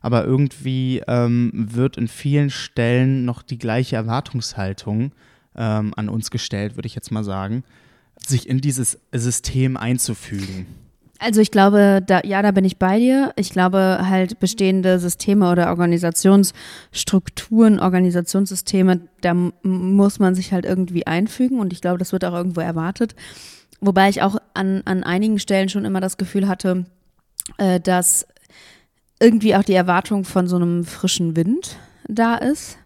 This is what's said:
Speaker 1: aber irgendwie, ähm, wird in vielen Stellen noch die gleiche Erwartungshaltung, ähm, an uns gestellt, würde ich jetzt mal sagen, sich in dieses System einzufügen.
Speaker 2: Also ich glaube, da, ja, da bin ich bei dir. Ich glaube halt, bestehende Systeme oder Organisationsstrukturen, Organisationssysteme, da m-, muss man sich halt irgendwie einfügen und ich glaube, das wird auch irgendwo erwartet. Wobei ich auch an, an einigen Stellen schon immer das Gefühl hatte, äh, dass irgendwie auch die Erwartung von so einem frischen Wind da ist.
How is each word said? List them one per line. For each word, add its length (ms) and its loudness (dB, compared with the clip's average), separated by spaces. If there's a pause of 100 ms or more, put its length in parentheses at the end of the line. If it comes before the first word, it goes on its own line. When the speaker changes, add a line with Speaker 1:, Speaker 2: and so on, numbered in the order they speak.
Speaker 1:
aber 240 0
irgendwie, 800 -2
ähm, 460 0
wird 440 -2
in 100 -4
vielen 420 -2
Stellen 760 -2
noch 180 -6
die 160 -10
gleiche 380 -2
Erwartungshaltung, 1120 -6 (440)
ähm, 400 -4
an 140 -6
uns 220 -6
gestellt, 440 -6
würde 120 -10
ich 80 -12
jetzt 160 -12
mal 140 -6
sagen, 380 -6 (640)
sich 240 -2
in 120 -2
dieses 360 -4 (140)
System 680 -2
einzufügen. 880 -6 (540)
Speaker 2:
Also 220 2
ich 80 4
glaube, 560 4
da, 180 2
ja, 200 -2
da 80 4
bin 120 2
ich 140 0
bei 220 0
dir. 380 2
Ich 120 -4
glaube 480 2 (100)
halt, 320 0
bestehende 600 2
Systeme 520 2
oder 200 2
Organisationsstrukturen, 2000 2
Organisationssysteme, 1200 0 (200)
da 100 0
m-, 220 0 (100)
muss 560 0
man 160 2
sich 180 -4
halt 120 -2
irgendwie 420 -2
einfügen 520 -2
und 140 -2
ich 80 -12
glaube, 160 -2
das 140 -4
wird 140 -2
auch 80 -4
irgendwo 280 -4
erwartet. 540 -4 (640)
Wobei 300 4
ich 120 -2
auch 160 0 (160)
an, 320 -2
an 180 -2
einigen 360 0
Stellen 300 0
schon 160 -4
immer 160 -2
das 160 -6
Gefühl 300 -2
hatte, 380 -2 (720)
äh, 220 2
dass 480 0 (920)
irgendwie 360 6
auch 80 4
die 100 0
Erwartung 500 2
von 240 0
so 80 0
einem 280 0
frischen 520 -2
Wind 420 -2 (300)
da 280 0
ist. 500 -4